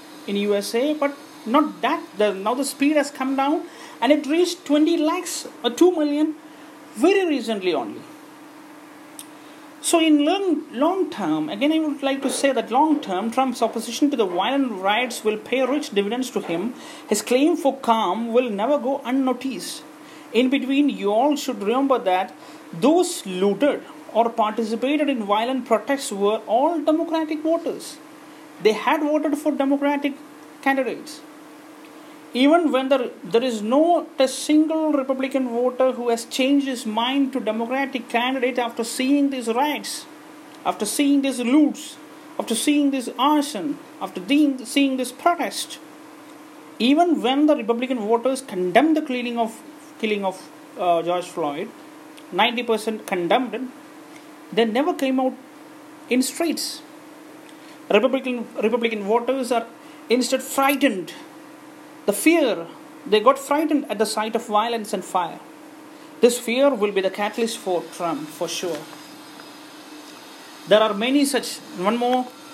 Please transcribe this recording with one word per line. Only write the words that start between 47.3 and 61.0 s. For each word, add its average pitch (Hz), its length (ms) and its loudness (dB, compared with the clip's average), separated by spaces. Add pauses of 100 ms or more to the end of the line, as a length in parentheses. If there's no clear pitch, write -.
the 302 100 4
Republican 233 440 -2
voters 233 420 0
condemned 214 560 2
the 302 40 -2
killing 247 360 -4
of, 226 200 -2 (400)
killing 208 240 -2
of, - 280 -6 (280)
uh, 170 240 2
George 175 240 -2
Floyd, 160 440 -6 (600)
ninety 226 300 0
percent 220 440 -2
condemned 196 480 0
it, 247 80 -6 (880)
they 220 140 2
never 269 260 0
came 262 280 0
out 262 120 0 (800)
in 254 120 4
streets. - 600 -4 (1080)
Republican, 247 580 -2 (160)
Republican 226 420 -2
voters 240 480 -2
are 226 140 -2 (440)
instead 254 320 0
frightened. 269 720 0 (920)